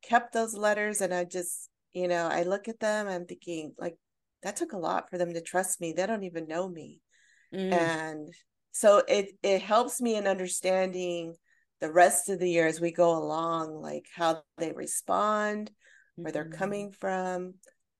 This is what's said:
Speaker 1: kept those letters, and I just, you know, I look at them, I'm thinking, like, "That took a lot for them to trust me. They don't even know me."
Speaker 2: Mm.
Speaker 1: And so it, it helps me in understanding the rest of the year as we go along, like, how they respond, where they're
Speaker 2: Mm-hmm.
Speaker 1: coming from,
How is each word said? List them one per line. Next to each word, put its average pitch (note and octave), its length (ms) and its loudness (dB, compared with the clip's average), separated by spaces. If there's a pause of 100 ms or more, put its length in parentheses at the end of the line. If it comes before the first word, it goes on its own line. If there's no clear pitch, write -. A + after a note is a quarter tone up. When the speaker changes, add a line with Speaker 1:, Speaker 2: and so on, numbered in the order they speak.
Speaker 1:
kept A#3 300 2
those A3+ 220 -2
letters, G#3 460 0
and F3+ 140 0
I F3+ 100 0
just, - 460 -8 (220)
you F3+ 160 -2
know, E3+ 200 0
I D#3 160 0
look G3+ 240 -2
at A3+ 120 -10
them, G#3+ 280 0
I'm F3+ 180 -6
thinking, E3+ 520 -10
like, E3+ 180 -8 (460)
"That G#3 140 -6
took E4 160 -6
a G3+ 60 -6
lot E3+ 320 -2
for F3+ 80 -6
them F3 160 0
to E3 60 -4
trust F#3 400 -2
me. E3 120 -4
They F3+ 140 0
don't G#3 180 -2
even E3 220 -8
know E3+ 220 -4
me." E3 320 -14 (520)
Speaker 2:
Mm. F3 440 0
Speaker 1:
And D#3+ 360 -8 (400)
so G#3 360 8
it, G3 340 0
it F#3+ 200 4
helps A3+ 380 2
me A#3 160 2
in G3+ 100 0
understanding F#3 1080 -2 (440)
the D#3 120 -4
rest F3+ 360 8
of G3 100 0
the F3+ 120 2
year E3 160 4
as D#3+ 140 0
we E3+ 120 0
go E3+ 240 6
along, D#3+ 640 -2
like, D3+ 340 -10
how E3 280 0 (160)
they D#3+ 140 -4
respond, G#3 960 -2 (520)
where D#3 100 -8
they're D3+ 120 -4
Speaker 2:
Mm-hmm. D#3+ 140 -14
Speaker 1:
coming G3+ 340 -4
from, F#3 640 -4 (460)